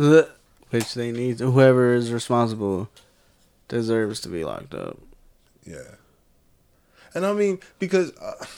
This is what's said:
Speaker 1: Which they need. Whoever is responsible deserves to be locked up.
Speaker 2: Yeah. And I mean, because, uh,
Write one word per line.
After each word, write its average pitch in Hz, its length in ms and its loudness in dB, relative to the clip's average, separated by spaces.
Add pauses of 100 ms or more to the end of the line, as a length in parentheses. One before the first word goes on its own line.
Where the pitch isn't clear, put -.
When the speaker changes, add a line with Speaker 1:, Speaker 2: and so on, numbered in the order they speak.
(720)
Speaker 1:
Which 117 240 -4
they 120 180 -6
need. 120 280 -4
Whoever 127 540 6
is 120 180 -2
responsible 110 760 -2 (800)
deserves 113 540 -2
to - 60 -14
be 85 160 -6
locked 53 300 -10
up. 50 240 -12 (680)
Speaker 2:
Yeah. 76 320 -20 (1160)
And 175 100 -4
I 196 80 -2
mean, 202 280 -2 (180)
because, 185 380 -2
uh, - 280 -14 (140)